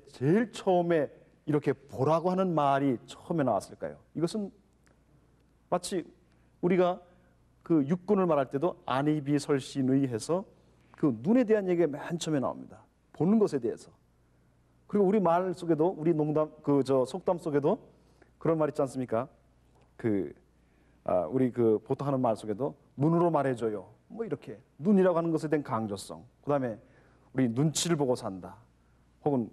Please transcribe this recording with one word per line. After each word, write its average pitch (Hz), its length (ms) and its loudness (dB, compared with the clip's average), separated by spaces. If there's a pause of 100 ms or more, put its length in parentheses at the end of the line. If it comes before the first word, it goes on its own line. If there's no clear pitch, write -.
제일 196 460 0
처음에 170 580 2 (340)
이렇게 147 280 0
보라고 156 580 -2
하는 185 240 0
말이 139 500 2
처음에 - 380 -4
나왔을까요? 95 540 -4 (160)
이것은 185 360 -4 (1200)
마치 180 360 -4 (560)
우리가 180 400 2 (640)
그 156 220 2
육군을 185 420 0
말할 143 220 2
때도 147 360 -4
안이비설신의 139 1200 0
해서 151 380 -4 (460)
그 131 300 0
눈에 233 220 2
대한 208 240 2
얘기가 175 200 2
맨 143 300 -8
처음에 156 220 -2
나옵니다. 67 460 -8 (260)
보는 202 280 2
것에 156 200 2
대해서. 107 320 -6 (960)
그리고 202 180 2
우리 214 140 4
말 180 340 2
속에도, 165 440 0
우리 160 160 2
농담, 151 380 0 (120)
그 143 180 4
저 131 220 2
속담 175 360 -4
속에도 151 400 0 (580)
그런 160 200 0
말 151 120 0
있지 147 140 -2
않습니까? 123 440 -4 (680)
그, 98 360 -2 (680)
아, 90 220 0
우리 127 260 0
그 113 320 2
보통 139 240 -6
하는 135 140 0
말 113 160 0
속에도 113 380 -6 (200)
"눈으로 165 360 2
말해줘요." 117 580 -2 (180)
뭐 226 160 -10
이렇게 143 340 -10 (200)
눈이라고 185 400 4
하는 170 140 0
것에 156 180 -2
대한 151 120 0
강조성. 104 640 -6 (200)
그다음에 131 360 -2 (560)
"우리 131 140 2
눈치를 151 480 0
보고 127 180 0
산다." 95 420 -10 (680)
혹은 131 300 0